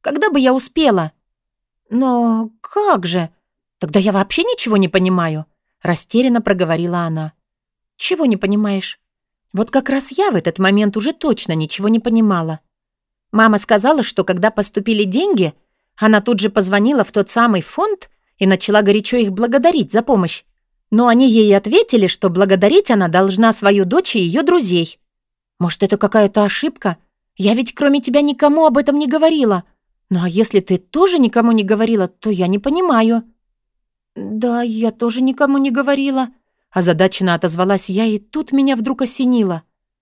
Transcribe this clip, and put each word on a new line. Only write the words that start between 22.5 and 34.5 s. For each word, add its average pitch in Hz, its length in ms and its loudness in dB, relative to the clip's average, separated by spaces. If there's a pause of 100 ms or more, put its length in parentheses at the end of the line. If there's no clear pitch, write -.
она 196 160 2
должна 190 460 2
свою 202 320 2
дочь 247 320 -2
и - 20 0
её 180 240 0
друзей. 202 560 0 (600)
Может, 175 240 -2
это 202 140 0
какая-то 208 460 2
ошибка? 196 540 -4 (380)
Я 202 200 0
ведь 247 180 -4
кроме 285 260 0
тебя 277 220 0
никому 294 440 2
об 269 120 4
этом 285 200 0
не 302 100 -2
говорила. 294 560 0 (460)
Ну 175 140 -2
а 180 60 -2
если 202 300 0
ты 185 180 -2
тоже 349 400 0
никому 233 340 2
не 220 120 2
говорила, 214 440 0
то - 220 -8
я 185 180 -2
не 196 120 -2
понимаю. 233 640 0 (920)
«Да, 220 460 -4